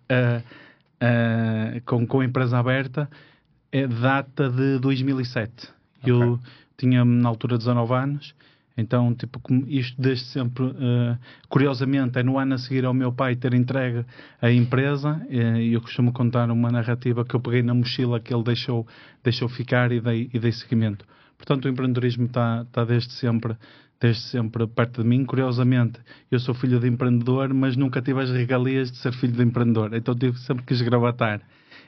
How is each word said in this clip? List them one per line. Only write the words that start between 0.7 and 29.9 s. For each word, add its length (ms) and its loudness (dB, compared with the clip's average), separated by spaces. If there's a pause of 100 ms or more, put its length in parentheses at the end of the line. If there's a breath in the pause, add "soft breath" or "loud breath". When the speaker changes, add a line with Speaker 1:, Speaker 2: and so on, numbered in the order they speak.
Speaker 1:
a, 80 -8
com, 220 0
com 140 2
a 40 2
empresa 320 0
aberta 540 0 (600 loud breath)
é 160 0
data 640 0
de 300 0
dois 240 0
mil 180 0
e 60 -2
sete. 420 -8 (320)
Speaker 2:
Ok. 140 2
Speaker 1:
Eu 260 2 (380 loud breath)
tinha, 260 4
na 240 4
altura, 300 -2
dezanove 340 0
anos. 420 -4 (400 soft breath)
Então, 400 0
tipo, 260 -10
como 280 0
isto 320 -4
desde 260 0
sempre, 380 -4
eh, 540 0 (280 loud breath)
curiosamente, 720 0
é 40 0
no 160 2
ano 160 -2
a 40 -2
seguir 280 -2
ao 80 0
meu 180 0
pai 240 -2
ter 160 -2
entregue 540 0 (340 loud breath)
a 100 4
empresa, 800 2
eh, 320 0
e 140 0
eu 80 0
costumo 280 0
contar 400 0
uma 200 0
narrativa 520 -2
que 120 -6
eu 60 0
peguei 220 0
na 120 0
mochila 440 0
que 140 -8
ele 120 0
deixou, 420 -2 (360 loud breath)
deixou 240 0
ficar 460 0
e 80 0
dei, 320 -2
e 60 0
dei 140 0
seguimento. 520 -2 (320 soft breath)
Portanto, 280 -4
o 60 0
empreendedorismo 580 0
tá, 420 -2
tá 140 0
desde 300 -2
sempre, 420 -2 (420 loud breath)
desde 260 2
sempre 420 -2
perto 360 -2
de 60 2
mim. 160 2
Curiosamente, 720 0 (320 loud breath)
eu 80 2
sou 160 -2
filho 240 2
de 80 0
empreendedor, 680 0
mas 240 0
nunca 240 0
tive 180 -2
as 100 -2
regalias 600 0
de 60 -18
ser 160 -4
filho 180 0
de 100 2
empreendedor. 520 2